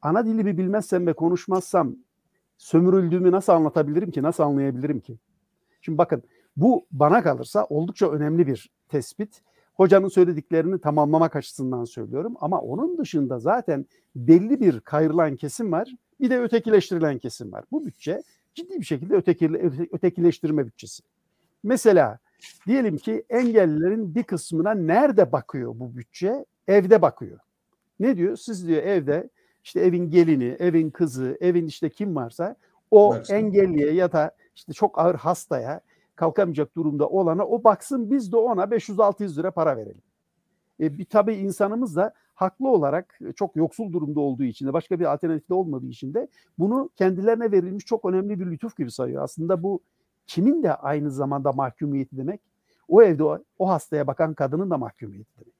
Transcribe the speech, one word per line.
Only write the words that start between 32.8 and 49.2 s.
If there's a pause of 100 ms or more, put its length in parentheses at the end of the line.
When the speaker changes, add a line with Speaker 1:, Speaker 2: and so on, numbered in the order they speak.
Speaker 1:
o
Speaker 2:
Baksın.
Speaker 1:
engelliye
ya
da (240)
işte
çok
ağır
hastaya, (360)
kalkamayacak
durumda
olana
o
baksın,
biz
de
ona
beş
yüz
altı
yüz
lira
para
verelim." (800)
E,
bir
tabii
insanımız
da (220)
haklı
olarak (180)
çok
yoksul
durumda
olduğu
için
de
başka
bir
alternatif
de
olmadığı
için
de (300)
bunu
kendilerine
verilmiş
çok
önemli
bir
lütuf
gibi
sayıyor.